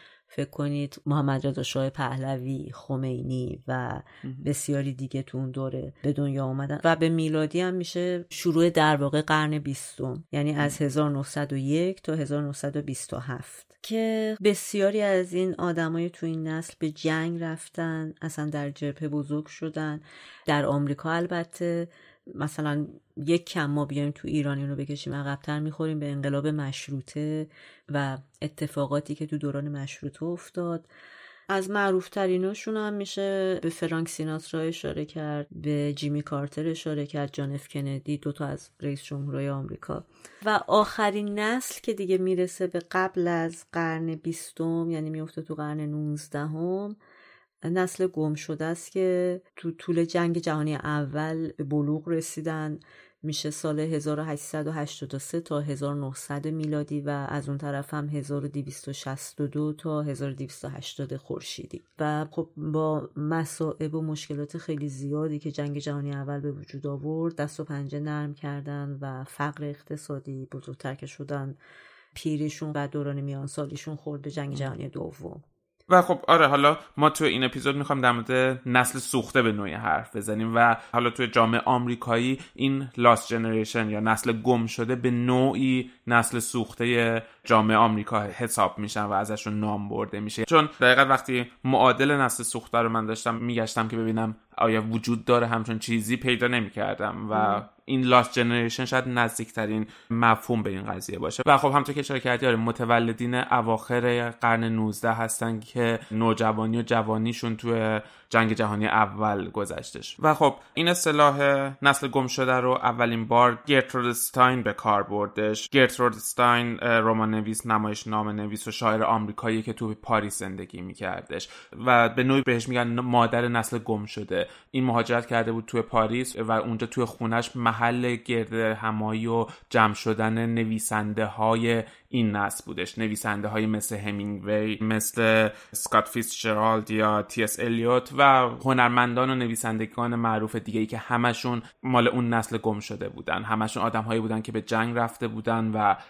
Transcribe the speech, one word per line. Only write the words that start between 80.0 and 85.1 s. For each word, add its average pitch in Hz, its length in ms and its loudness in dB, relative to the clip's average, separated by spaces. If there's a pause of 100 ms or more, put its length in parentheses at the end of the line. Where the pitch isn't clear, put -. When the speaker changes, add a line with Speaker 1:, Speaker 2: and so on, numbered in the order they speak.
Speaker 2:
بزنیم 110 400 -2
و 117 200 6 (180)
حالا 120 160 4
تو 123 160 -2
جامعه 113 400 4
آمریکایی 123 720 2 (160)
این 135 320 0 (100)
لاست 120 300 6
جنریشن 113 640 0
یا 107 100 -2
نسل 110 420 2
گم 117 240 4
شده 117 300 -2
به 123 160 0